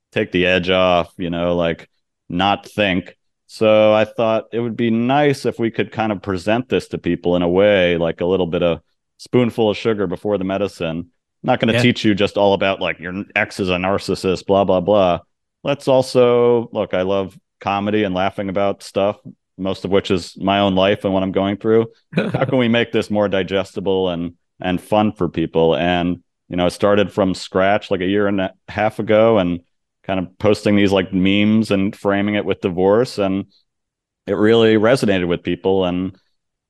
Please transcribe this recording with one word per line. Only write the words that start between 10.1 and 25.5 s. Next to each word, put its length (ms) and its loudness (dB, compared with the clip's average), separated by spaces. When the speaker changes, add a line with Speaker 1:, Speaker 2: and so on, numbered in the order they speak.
Speaker 1:
the 60 -6
medicine. 540 -4
I'm 60 -6
not 120 0
gonna 140 0
Speaker 2:
Yeah. 80 0
Speaker 1:
teach 220 2
you 120 2
just 220 -2
all 160 4
about, 280 -2
like, 180 -6
your 240 -10
ex 240 -2
is 100 -2
a 80 0
narcissist, 680 -2
blah, 200 2
blah, 160 0
blah. 380 2
Let's 240 -4
also, 840 2
look, 200 -4
I 100 0
love 360 -4
comedy 420 0
and 100 -2
laughing 360 -4
about 340 -4
stuff, 340 -2
most 280 -6
of 60 -6
which 200 0
is 260 -4
my 220 0
own 160 2
life 300 2
and 80 0
what 100 0
I'm 80 -4
going 260 -2
through. 300 2
Speaker 2:
<laughs> 140 -20
Speaker 1:
How 300 -2
can 120 -2
we 100 2
make 240 0
this 180 -2
more 200 0
digestible 800 -2
and, 240 -6
and 220 -4
fun 320 0
for 160 -2
people? 480 0